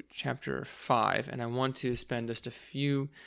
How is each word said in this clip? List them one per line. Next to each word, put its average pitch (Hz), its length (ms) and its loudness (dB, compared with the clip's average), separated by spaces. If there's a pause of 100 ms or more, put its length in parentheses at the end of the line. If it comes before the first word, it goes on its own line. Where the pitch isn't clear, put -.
(100)
chapter 131 540 -4
five, 117 640 4
and 123 140 -4
I 117 40 -2
want 127 300 0
to 123 200 0
spend 117 320 -2
just 113 180 -6
a 120 60 -6
few, 139 560 0 (180)